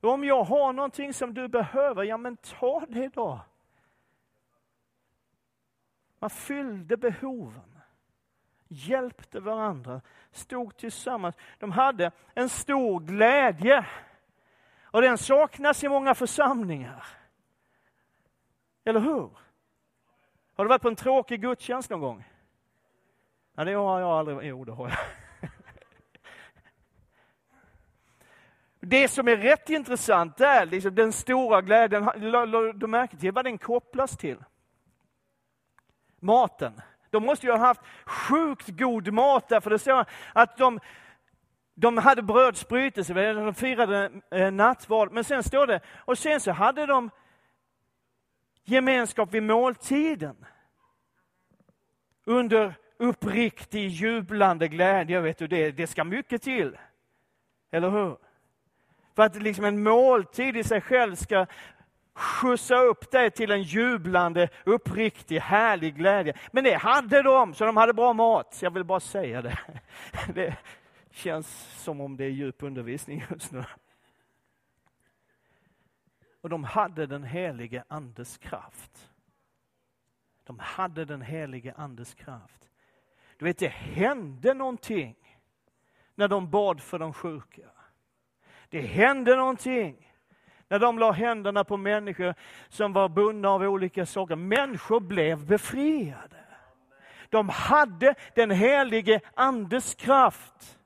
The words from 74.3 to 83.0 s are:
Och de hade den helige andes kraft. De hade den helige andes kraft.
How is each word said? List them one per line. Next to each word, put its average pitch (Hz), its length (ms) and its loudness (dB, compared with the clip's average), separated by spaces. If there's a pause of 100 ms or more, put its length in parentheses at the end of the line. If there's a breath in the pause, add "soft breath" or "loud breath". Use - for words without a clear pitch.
Och 170 80 -12
de 160 140 -8
hade 160 420 -4
den 143 180 -12
helige 123 640 -10
andes 123 500 -16
kraft. - 760 -18 (1300)
De 120 160 -20
hade 160 460 -8
den 143 160 -14
helige 131 560 -14
andes 127 360 -16
kraft. - 560 -20 (680)